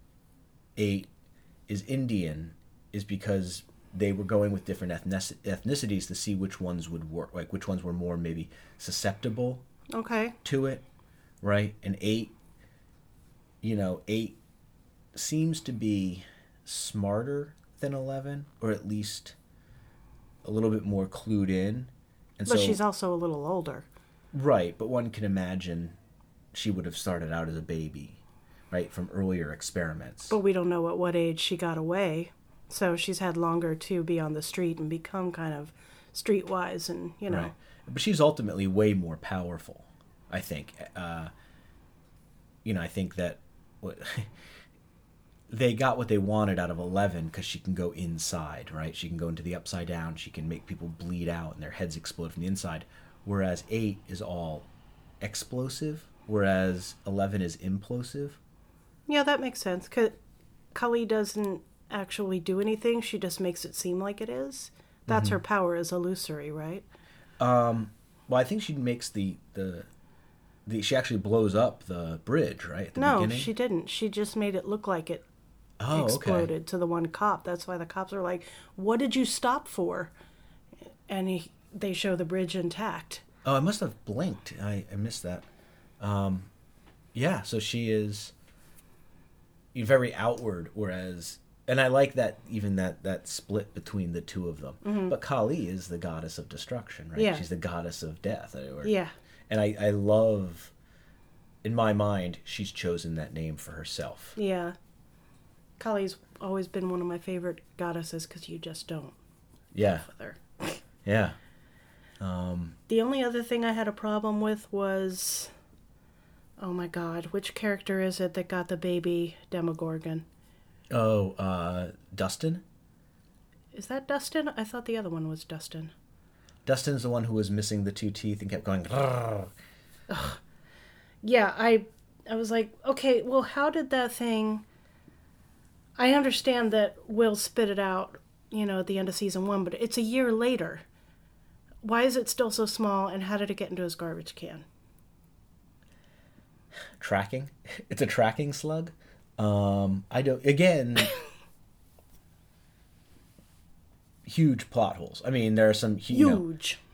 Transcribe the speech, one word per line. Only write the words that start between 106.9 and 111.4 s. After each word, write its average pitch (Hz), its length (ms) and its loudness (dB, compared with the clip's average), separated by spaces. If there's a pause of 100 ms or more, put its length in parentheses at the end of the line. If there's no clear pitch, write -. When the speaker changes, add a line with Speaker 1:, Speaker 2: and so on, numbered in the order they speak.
Speaker 2:
one 180 100 0
of 175 60 0
my 175 120 -2
favorite 175 420 -6 (160)
goddesses 165 500 -4
'cause - 220 -16
you 165 100 -10
just 160 300 -12
don't 151 240 -8 (640)
Speaker 1:
Yeah. 95 240 4
Speaker 2:
fuck - 200 -14
with - 80 -12
her. - 100 -14 (680)
Speaker 1:
Yeah. 101 260 4 (880)